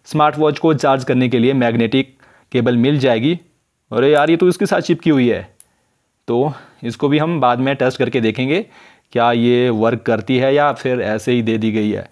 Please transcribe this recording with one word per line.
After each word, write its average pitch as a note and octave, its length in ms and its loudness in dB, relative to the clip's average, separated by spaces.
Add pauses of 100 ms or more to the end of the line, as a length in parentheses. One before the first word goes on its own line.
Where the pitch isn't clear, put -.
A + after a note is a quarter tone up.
स्मार्ट D3+ 320 0
वॉच D3+ 200 0
को D#3+ 160 2
चार्ज C3+ 300 0
करने B2+ 240 0
के A#2+ 100 0
लिए B2 140 2
मैग्नेटिक A#2+ 640 0 (340)
केबल A#2+ 260 0
मिल C#3 200 2
जाएगी। C3 400 0 (520)
अरे B2+ 220 2
यार, D3 180 2
ये E3+ 60 4
तो F3+ 120 2
इसके F#3 180 -2
साथ F3+ 140 0
चिपकी - 300 -2
हुई B2+ 180 4
है, F#2 200 -2 (800)
तो B2+ 240 0 (320)
इसको A#2+ 240 -4
भी D3 100 0
हम D#3+ 220 -2
बाद B2 180 2
में C3+ 180 -2
टेस्ट B2+ 220 -2
करके B2+ 220 -2
देखेंगे B2+ 400 -2 (520)
क्या A#2 200 2
ये A#2+ 380 2
वर्क A2 320 0
करती A#2 360 -2
है C3+ 160 2
या D3 180 2
फिर B2+ 280 -4
ऐसे G#2+ 320 -4
ही A#2+ 100 0
दे A2+ 160 -2
दी A2 140 -2
गई G#2+ 180 -2
है। G2 220 -6